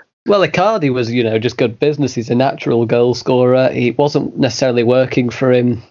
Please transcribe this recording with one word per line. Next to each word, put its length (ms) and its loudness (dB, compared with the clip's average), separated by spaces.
Well, 140 2
Icardi 520 0
was, 180 -2
you 120 0
know, 160 0
just 180 -2
good 220 -2
business. 340 0
He's 160 -6
a 60 0
natural 500 0
goal 280 2
scorer. 560 2
He 220 -2
wasn't 460 -2
necessarily 460 0
working 460 2
for 240 0
him 380 0